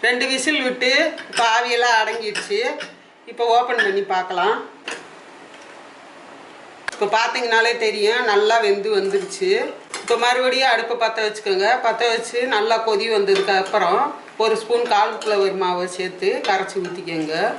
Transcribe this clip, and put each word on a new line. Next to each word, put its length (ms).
ரெண்டு 240
விசில் 360
விட்டு 240
இப்ப 100
ஆவியெல்லாம் 460
அடங்கிடுச்சு. 600
இப்ப 160
ஓப்பன் 300
பண்ணி 160
பார்க்கலாம். 420
இப்ப 240
பார்த்தீங்கனாலே 560
தெரியும் 460
நல்லா 340
வெந்து 340
வந்துருச்சு. 520
இப்ப 240
மறுபடியும் 480
அடுப்பை 300
பத்த 240
வச்சுக்கோங்க. 420
பத்த 300
வச்சு 240
நல்லா 320
கொதி 200
வந்ததுக்கு 380
அப்புறம் 360
ஒரு 160
ஸ்பூன் 320
கார்ன்ஃப்ளவர் 680
மாவை 240
சேர்த்து 320
கரைச்சி 340
ஊத்திக்கோங்க. 520